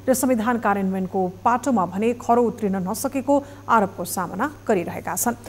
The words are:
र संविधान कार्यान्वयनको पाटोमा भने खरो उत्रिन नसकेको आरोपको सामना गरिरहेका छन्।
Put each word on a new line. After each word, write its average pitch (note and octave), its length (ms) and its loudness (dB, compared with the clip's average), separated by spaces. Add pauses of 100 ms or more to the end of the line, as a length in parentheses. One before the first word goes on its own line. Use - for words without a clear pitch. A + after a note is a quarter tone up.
र C4 60 4
संविधान A#3+ 440 2
कार्यान्वयनको F#3+ 720 0 (120)
पाटोमा A#3+ 420 2
भने G3+ 260 0
खरो A#3+ 300 2
उत्रिन G3+ 340 0
नसकेको C4 680 0 (240)
आरोपको G3+ 360 2
सामना F#3 500 -4 (140)
गरिरहेका F3 480 -2
छन्। F3 180 0 (140)